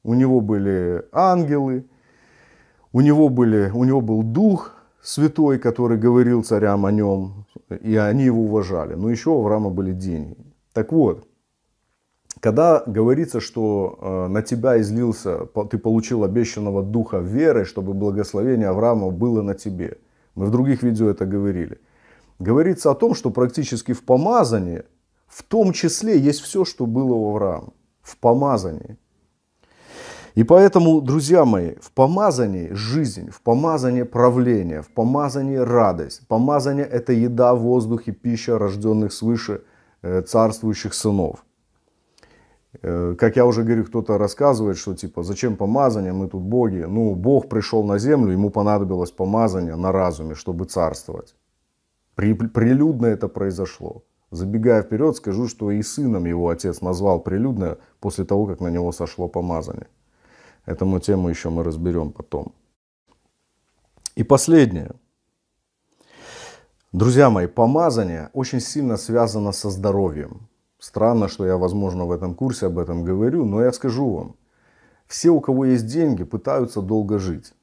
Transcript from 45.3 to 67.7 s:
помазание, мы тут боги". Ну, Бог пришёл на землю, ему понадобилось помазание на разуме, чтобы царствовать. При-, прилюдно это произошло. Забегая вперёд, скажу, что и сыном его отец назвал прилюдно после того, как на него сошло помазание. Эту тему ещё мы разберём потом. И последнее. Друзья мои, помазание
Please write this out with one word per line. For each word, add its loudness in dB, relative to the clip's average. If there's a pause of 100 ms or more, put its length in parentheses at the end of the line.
помазание, 0
мы -4
тут -8
боги". 0
Ну, 0
Бог 2
пришёл -2
на 0
землю, 2
ему 2
понадобилось 0
помазание -2
на -2
разуме, -2
чтобы -8
царствовать. -6 (800)
При-, 2
прилюдно 2
это 0
произошло. -8 (280)
Забегая 2
вперёд, 0
скажу, -4
что -6
и -2
сыном -2
его 0
отец -4
назвал 0
прилюдно -4 (220)
после -6
того, 0
как -8
на -4
него -2
сошло -8
помазание. -8 (800)
Эту -2
тему 0
ещё -6
мы -4
разберём -4
потом. -12 (1600)
И -2
последнее. 4 (2000)
Друзья 6
мои, 2
помазание 0